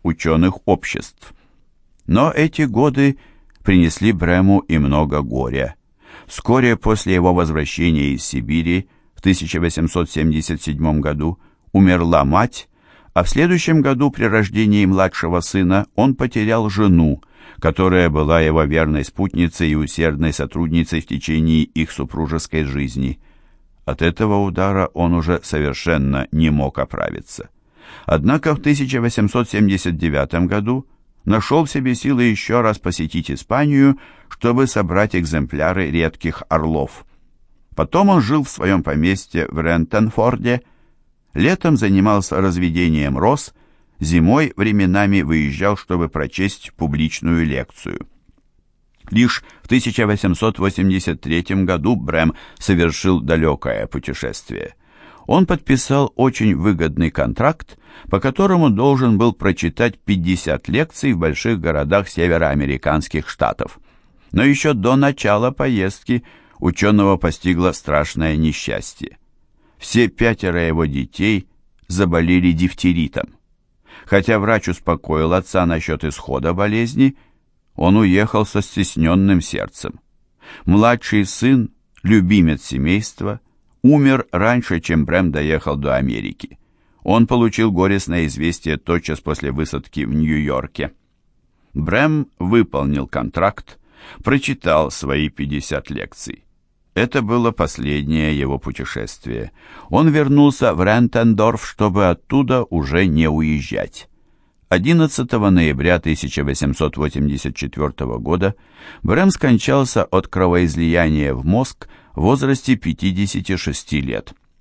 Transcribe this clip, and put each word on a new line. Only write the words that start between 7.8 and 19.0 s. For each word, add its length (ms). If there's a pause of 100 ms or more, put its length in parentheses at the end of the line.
из 100
Сибири 640 (240)
в 80
тысяча 380
восемьсот 500
семьдесят 540
седьмом 380
году 360 (340)
умерла 540
мать, 420 (460)
а 100
в 60
следующем 540
году 260
при 140
рождении 600
младшего 560
сына 520
он 220
потерял 520
жену, 540 (380)
которая 500
была 320
его 220
верной 420